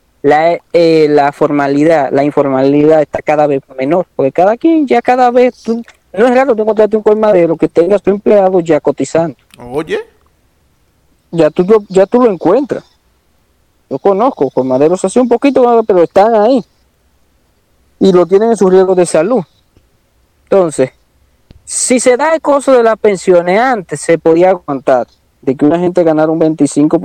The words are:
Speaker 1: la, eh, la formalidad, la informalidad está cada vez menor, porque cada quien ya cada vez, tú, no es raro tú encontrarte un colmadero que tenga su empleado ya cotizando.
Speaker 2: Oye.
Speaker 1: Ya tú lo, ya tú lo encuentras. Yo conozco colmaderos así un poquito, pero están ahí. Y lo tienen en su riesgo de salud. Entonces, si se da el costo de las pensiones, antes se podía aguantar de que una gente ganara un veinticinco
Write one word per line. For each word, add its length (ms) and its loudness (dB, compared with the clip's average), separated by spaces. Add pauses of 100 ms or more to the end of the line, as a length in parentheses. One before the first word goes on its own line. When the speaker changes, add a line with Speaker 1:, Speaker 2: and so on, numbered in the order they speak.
(240)
Speaker 1:
la, 340 0 (160)
eh, 360 2
la 220 0
formalidad, 800 0
la 120 0
informalidad 760 0
está 200 -6
cada 240 0
vez 160 -2 (160)
menor, 380 -2
porque 160 -2
cada 260 0
quien 300 0
ya 140 0
cada 280 0
vez, 320 0
tú, 220 -6 (300)
no 140 2
es 60 2
raro 220 0
tú 80 -2
encontrarte 340 0
un 60 -6
colmadero 520 0
que 120 -2
tenga 320 0
su 100 -4
empleado 520 0
ya 180 -2
cotizando. 580 -4 (220)
Speaker 2:
Oye. 400 -8 (1300)
Speaker 1:
Ya 180 0
tú 180 -2
lo, 220 2
ya 160 2
tú 160 0
lo 100 2
encuentras. 540 -2 (1040)
Yo 100 -8
conozco 520 -2
colmaderos 520 -2
así 160 -2
un 80 2
poquito, 580 0
pero 180 2
están 300 2
ahí. 300 0 (1400)
Y 140 2
lo 120 2
tienen 260 0
en 60 -2
su 120 0
riesgo 260 2
de 100 2
salud. 380 -2 (1000)
Entonces, 480 -2 (720)
si 340 -2
se 160 2
da 180 -2
el 80 -2
costo 300 -2
de 120 4
las 140 0
pensiones, 640 0
antes 400 -4
se 180 0
podía 340 2
aguantar 560 -2 (340)
de 140 -4
que 100 0
una 120 2
gente 260 -2
ganara 280 0
un 80 -2
veinticinco 640 0